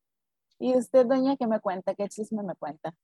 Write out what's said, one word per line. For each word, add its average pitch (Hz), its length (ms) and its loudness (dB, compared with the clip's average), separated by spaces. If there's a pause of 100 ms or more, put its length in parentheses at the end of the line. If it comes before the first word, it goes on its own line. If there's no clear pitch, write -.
(580)
¿Y 254 180 0
usted, 254 300 4
doña, 262 300 2
qué 247 100 -2
me 220 140 0
cuenta? 185 340 -4
¿Qué 202 140 -4
chisme 214 340 -8
me 175 140 -8
cuenta? 156 480 -10